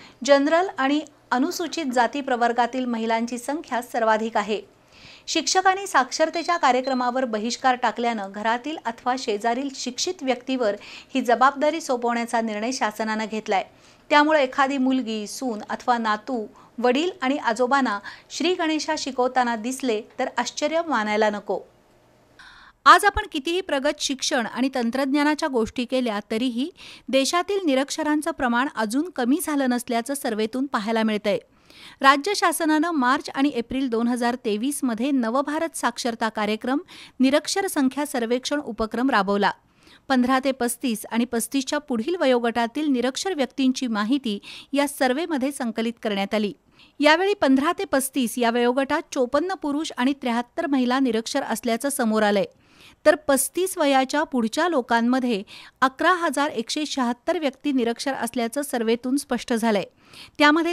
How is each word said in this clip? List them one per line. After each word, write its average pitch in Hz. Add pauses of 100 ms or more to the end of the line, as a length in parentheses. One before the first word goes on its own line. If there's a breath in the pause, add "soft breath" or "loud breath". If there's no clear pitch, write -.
(240 loud breath)
जनरल 302 (100)
आणि 285 (300)
अनुसूचित 311
जाती 240
प्रवर्गातील 240
महिलांची 233
संख्या 269
सर्वाधिक 220
आहे. 208 (680 loud breath)
शिक्षकांनी 381
साक्षरतेच्या 320
कार्यक्रमावर 254
बहिष्कार 233
टाकल्यानं 226
घरातील 233
अथवा 233
शेजारील 233
शिक्षित 294
व्यक्तीवर 254 (400 loud breath)
ही 262
जबाबदारी 277
सोपवण्याचा 233
निर्णय 220
शासनानं 220
घेतलाय. 208 (460 soft breath)
त्यामुळे 302
एखादी 269
मुलगी, 233
सून 220 (100)
अथवा 240
नातू, 220 (340 loud breath)
वडील 254 (120)
आणि 269
आजोबांना 240 (320 loud breath)
श्री 349
गणेशा 311
शिकवताना 254
दिसले 233 (180)
तर 254 (100)
आश्चर्य 302
मानायला 214
नको. 202 (1300 loud breath)
आज 349
आपण 415
कितीही 339
प्रगत 302
शिक्षण 262
आणि 254
तंत्रज्ञानाच्या 285
गोष्टी 254
केल्या 240 (120)
तरीही 240 (400 loud breath)
देशातील 349
निरक्षरांचं 302
प्रमाण 247
अजून 233
कमी 254
झालं 277
नसल्याचं 240
सर्व्हेतून 240
पाहायला 226
मिळतंय. 208 (600 loud breath)
राज्य 285
शासनानं 311
मार्च 285
आणि 277
एप्रिल 247
दोन 233
हजार 240 (100)
तेवीस 233
मध्ये 240
नवभारत 285
साक्षरता 233
कार्यक्रम, 214 (420 loud breath)
निरक्षर 302
संख्या 294
सर्वेक्षण 254
उपक्रम 220
राबवला. 202 (580 soft breath)
पंधरा 262
ते 269
पस्तीस 240
आणि 226
पस्तीसच्या 262
पुढील 277
वयोगटातील 240
निरक्षर 262
व्यक्तींची 262
माहिती 214 (340 loud breath)
या 285
सर्व्हेमध्ये 277
संकलित 226 (100)
करण्यात 202
आली. 208 (480 soft breath)
यावेळी 330
पंधरा 277
ते 294
पस्तीस 262
या 233
वयोगटात 262 (100)
चोपन्न 294
पुरुष 302
आणि 254 (100)
त्र्याहत्तर 247
महिला 254
निरक्षर 240
असल्याचं 226
समोर 220
आलंय, 208 (640 soft breath)
तर 311 (140)
पस्तीस 339
वयाच्या 277
पुढच्या 285
लोकांमध्ये 240 (380 loud breath)
अकरा 269
हजार 311
एकशे 285
शहात्तर 254
व्यक्ती 285
निरक्षर 247
असल्याचं 233
सर्व्हेतून 240
स्पष्ट 254
झालंय. 214 (540 loud breath)
त्यामध्ये 311